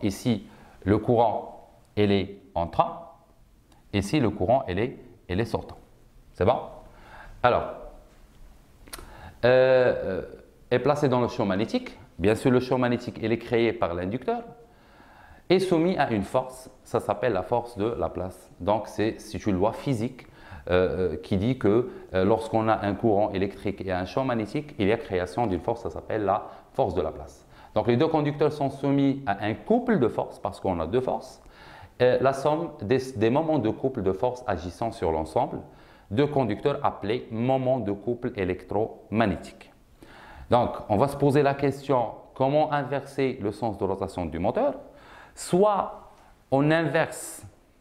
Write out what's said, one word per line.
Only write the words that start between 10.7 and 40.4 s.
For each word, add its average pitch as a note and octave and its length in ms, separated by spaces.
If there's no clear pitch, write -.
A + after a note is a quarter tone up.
est B2+ 80
placé C#3+ 300
dans B2 120
le A#2 60
champ G#2+ 180
magnétique. G2+ 520
Bien F#2+ 160
sûr, A2+ 160
le B2+ 100
champ B2+ 180
magnétique, A#2+ 440
il A2 100
est A#2+ 60
créé A#2 340
par F2 220
l'inducteur A2+ 480
et F#3 100
soumis F3+ 380
à C3 120
une G#2+ 140
force, - 480
ça - 140
s'appelle C3 340
la F#2 100
force A#2 340
de G2 80
Laplace. F2+ 640
Donc, G2+ 260
c'est, G#2 320
c'est - 260
une G2+ 100
loi G2+ 180
physique, B2 520
euh, F2+ 420
euh, E2+ 60
qui - 180
dit A#2+ 240
que, A2+ 320
euh, F#2 100
lorsqu'on A2 460
a G#2 160
un G2+ 100
courant G#2 360
électrique G2 540
et F#2+ 60
un F2+ 140
champ C3+ 180
magnétique, B2+ 560
il G2 80
y G#2 60
a A#2 40
création G2 480
d'une F#2 140
force, A#2 220
ça - 80
s'appelle G#2+ 340
la G2 240
force G#2+ 240
de F2+ 60
Laplace. D2+ 440
Donc, G#2+ 120
les A#2+ 100
deux D#3 100
conducteurs D3+ 460
sont C#3+ 160
soumis C#3 580
à G2+ 160
un G#2+ 100
couple A3+ 460
de A#2 80
forces, - 320
parce G2+ 220
qu'on F2+ 180
a D#2+ 80
deux A2+ 140
forces, - 420
euh, B2 200
la C3 100
somme D3+ 400
des, A#2 180
des G#2+ 120
moments D#3 300
de G#2+ 100
couple C3 320
de F#2+ 120
forces B2 340
agissant F2 460
sur E2+ 180
l'ensemble D#2+ 480
de A#2+ 140
conducteurs C3+ 600
appelés G#2+ 460
moments B2+ 480
de G2+ 120
couple A#2+ 440
électromagnétique. G2 1400